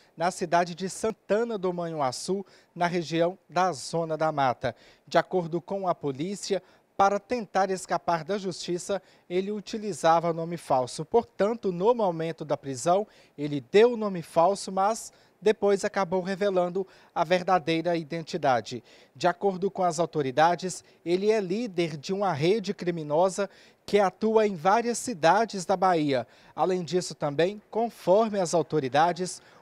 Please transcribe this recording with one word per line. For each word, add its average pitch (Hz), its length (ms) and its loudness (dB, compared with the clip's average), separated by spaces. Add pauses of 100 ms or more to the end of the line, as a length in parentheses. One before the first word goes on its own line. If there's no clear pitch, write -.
(160)
na 170 160 -2
cidade 170 420 0
de 180 160 -6
Santana 220 680 -4
do 185 160 -2
Manhuaçu, 170 720 -4 (300)
na 175 140 -2
região 165 500 0 (100)
da 180 240 2
Zona 160 460 -4
da 156 140 0
Mata. 131 440 0 (320)
De - 120 2
acordo 165 420 -2
com 196 260 -6
a 170 60 2
polícia, 185 680 -6 (340)
para 196 220 4
tentar 202 500 -2
escapar 175 540 -2
da 190 160 -4
justiça, 180 600 -6 (300)
ele 190 220 -2
utilizava 170 840 0
nome 165 240 -8
falso. 135 480 -2
Portanto, 220 680 0
no 185 220 2
momento 165 500 -2
da 143 140 -2
prisão, 160 480 0 (320)
ele 147 340 -4
deu 233 220 6
o 233 40 -6
nome 196 260 -4
falso, 190 480 0
mas 196 420 -2 (260)
depois 202 460 2
acabou 190 380 -2
revelando 185 640 -2 (260)
a 175 100 0
verdadeira 170 720 2
identidade. 143 880 -2 (320)
De - 120 0
acordo 185 420 0
com 185 140 -4
as 170 160 0
autoridades, 160 840 0 (220)
ele 185 240 0
é 220 100 4
líder 180 560 -4
de 147 160 -8
uma 190 220 0
rede 185 400 0
criminosa 170 760 0 (380)
que 202 140 4
atua 214 480 2
em 202 80 -2
várias 220 420 2
cidades 190 640 2
da 190 140 0
Bahia. 151 480 2 (300)
Além 180 280 0
disso, 165 300 -4
também, 165 560 -2
conforme 214 720 0
as 175 160 0
autoridades, 156 840 0 (220)